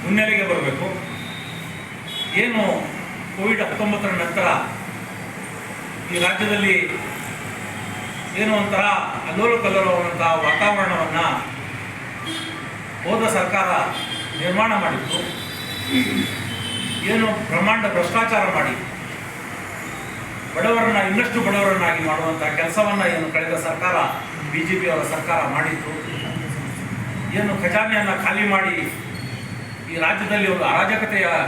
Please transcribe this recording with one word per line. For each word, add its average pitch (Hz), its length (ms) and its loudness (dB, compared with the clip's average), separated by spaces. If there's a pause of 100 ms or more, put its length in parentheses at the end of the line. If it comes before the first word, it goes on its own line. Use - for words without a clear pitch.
ಮುನ್ನೆಲೆಗೆ 202 480 2
ಬರಬೇಕು. - 360 0 (1600)
ಏನು 233 180 2 (720)
ಕೋವಿಡ್ 208 260 0
ಹತ್ತೊಂಬತ್ತರ 202 600 0
ನಂತರ 170 260 0 (1600)
ಈ 175 120 0
ರಾಜ್ಯದಲ್ಲಿ 196 520 4 (1700)
ಏನೋ 214 200 4
ಒಂಥರ 196 220 2 (440)
ಅಲ್ಲೋಲ 214 260 4 (100)
ಕಲ್ಲೋಲವಾದಂತಹ 175 680 4 (140)
ವಾತಾವರಣವನ್ನ 185 720 2 (1800)
ಹೋದ 220 200 2 (140)
ಸರ್ಕಾರ 190 320 2 (720)
ನಿರ್ಮಾಣ 202 300 2 (120)
ಮಾಡಿತ್ತು. - 360 0 (1900)
ಏನು 226 160 4 (220)
ಬ್ರಹ್ಮಾಂಡ 202 340 2 (100)
ಭ್ರಷ್ಟಾಚಾರ 202 500 2 (140)
ಮಾಡಿ 135 160 2 (1800)
ಬಡವರನ್ನ 220 440 4 (100)
ಇನ್ನಷ್ಟು 240 380 2
ಬಡವರನ್ನಾಗಿ 190 640 4
ಮಾಡುವಂತಹ 151 400 0 (100)
ಕೆಲಸವನ್ನ 196 440 2 (120)
ಏನು 160 200 0
ಕಳೆದ 160 200 0 (120)
ಸರ್ಕಾರ, 180 280 0 (560)
ಬಿ 160 160 0
ಜೆ 185 120 2
ಪಿ 180 140 0
ಅವರ 151 100 2 (100)
ಸರ್ಕಾರ 160 280 2 (140)
ಮಾಡಿತ್ತು. 151 360 -2 (1500)
ಏನು 208 140 2 (120)
ಖಜಾನೆಯನ್ನ 208 500 2 (100)
ಖಾಲಿ 208 300 2
ಮಾಡಿ 180 220 2 (1160)
ಈ 165 40 -4 (100)
ರಾಜ್ಯದಲ್ಲಿ 196 480 2
ಒಂದು - 180 2
ಅರಾಜಕತೆಯ 208 560 2 (200)